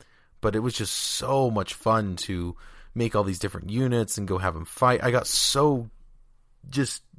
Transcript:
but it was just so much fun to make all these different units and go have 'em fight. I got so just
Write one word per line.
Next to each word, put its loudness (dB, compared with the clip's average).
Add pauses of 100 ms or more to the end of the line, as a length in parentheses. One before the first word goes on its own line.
(420)
but 2
it 2
was 0
just -4
so 0
much 0
fun 2
to -4 (380)
make 0
all 4
these -2
different -6
units 0
and -4
go 0
have -2
'em -8
fight. 2
I 2
got 2
so 2 (800)
just -2 (140)